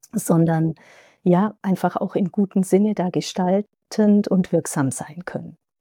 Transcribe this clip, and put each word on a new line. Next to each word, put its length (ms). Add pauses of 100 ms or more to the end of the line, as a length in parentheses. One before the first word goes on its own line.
(100)
sondern 640 (480)
ja, 380
einfach 340
auch 200
im 160
guten 320
Sinne 320
da 140
gestaltend 1160
und 240
wirksam 380
sein 360
können. 320 (240)